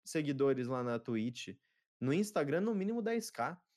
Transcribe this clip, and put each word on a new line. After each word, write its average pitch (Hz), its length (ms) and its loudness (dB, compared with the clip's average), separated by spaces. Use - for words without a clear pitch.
seguidores 139 640 2
lá 127 140 -2
na 120 160 0
Twitch. 117 520 -4
No 131 140 2
Instagram, 170 480 2
no 214 140 0
mínimo 214 260 0
dez 226 280 -2
K. 139 320 -4